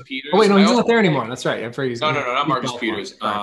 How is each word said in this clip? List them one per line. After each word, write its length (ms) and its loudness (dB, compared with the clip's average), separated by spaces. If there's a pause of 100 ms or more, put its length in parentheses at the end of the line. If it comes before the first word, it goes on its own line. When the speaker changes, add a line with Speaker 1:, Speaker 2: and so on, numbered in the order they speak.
Speaker 1:
Peters. 280 -12
Speaker 2:
Oh, 60 4
wait, 100 6
no, 60 4
Speaker 1:
I 60 6
Speaker 2:
he's 80 6
Speaker 1:
also 100 2
Speaker 2:
not 80 0
there 120 4
Speaker 1:
like 80 4
Speaker 2:
anymore. 200 0
That's 180 -8
right. 160 -2
I'm 100 -8
afraid 180 -4
he's 100 -6
Speaker 1:
No, 140 -2
Speaker 2:
gonna 80 -2
Speaker 1:
no, 60 -6
no, 80 -2
not 100 0
Speaker 2:
he's 40 -2
Speaker 1:
Marcus 220 -2
Speaker 2:
gone. 80 -10
Speaker 1:
Peters. 400 -6
Speaker 2:
Sorry. 140 -2
Who 100 -4